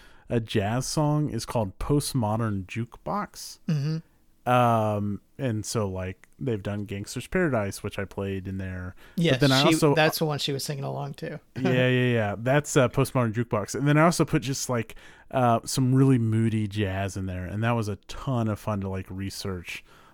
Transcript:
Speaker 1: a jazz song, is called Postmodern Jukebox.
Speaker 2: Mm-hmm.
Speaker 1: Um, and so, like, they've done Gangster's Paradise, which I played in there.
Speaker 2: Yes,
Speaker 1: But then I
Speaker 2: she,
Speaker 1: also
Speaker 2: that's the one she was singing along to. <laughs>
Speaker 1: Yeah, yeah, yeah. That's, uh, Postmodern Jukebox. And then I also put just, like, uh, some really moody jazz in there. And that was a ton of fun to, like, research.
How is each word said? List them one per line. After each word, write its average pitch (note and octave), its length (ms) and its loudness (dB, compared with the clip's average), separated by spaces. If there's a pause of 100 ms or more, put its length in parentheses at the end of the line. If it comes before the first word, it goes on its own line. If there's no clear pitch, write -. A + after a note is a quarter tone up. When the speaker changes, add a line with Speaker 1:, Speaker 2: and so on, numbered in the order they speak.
(300)
Speaker 1:
a A#2+ 100 0
jazz A2+ 480 -2
song, D3+ 420 0
is - 160 -6
called G#2+ 320 -4
Postmodern A2 880 0
Jukebox. - 1040 -8
Speaker 2:
Mm-hmm. D#3 300 0 (540)
Speaker 1:
Um, G#2+ 720 2 (180)
and A2+ 260 -2
so, A2 220 -2
like, F#2 400 -8 (120)
they've A#2 220 -4
done G#2 240 -6
Gangster's G2+ 400 -10
Paradise, B2+ 560 -2
which - 160 -8
I G2 80 -4
played F#2+ 420 -6
in F#2+ 120 -6
there. F#2 360 -8 (200)
Speaker 2:
Yes, E3 180 4
Speaker 1:
But B2 80 2
then C#3 100 6
I C3+ 100 4
Speaker 2:
she, C#3+ 60 4
Speaker 1:
also D#3+ 280 4
Speaker 2:
that's D#3 240 2
the E3 60 0
one D3 120 -2
she D3 140 -4
was C3+ 120 -4
singing C#3 200 -6
along C#3 320 -6
to. D#3 320 -10
<laughs> - 120 -14
Speaker 1:
Yeah, B2+ 280 2
yeah, B2 260 4
yeah. G#2 240 0
That's, C3 400 2
uh, B2 120 6
Postmodern B2 440 0
Jukebox. A2+ 420 -4
And C3+ 120 0
then D3 100 4
I D#3 60 6
also E3+ 220 4
put D#3 180 0
just, C3 260 -4
like, A#2+ 260 -4 (360)
uh, A#2+ 340 4
some C3 280 2
really C3+ 260 6
moody A2 480 2
jazz G2 500 -2
in F#2+ 80 -4
there. F2+ 200 -6
And G2 180 -4
that A#2 80 2
was A2+ 160 -2
a G2+ 80 -4 (120)
ton A#2+ 400 -2
of G#2 120 -2
fun G#2 220 -4
to, F#2+ 80 -4
like, F#2+ 200 -6
research. F#2+ 720 -8 (300)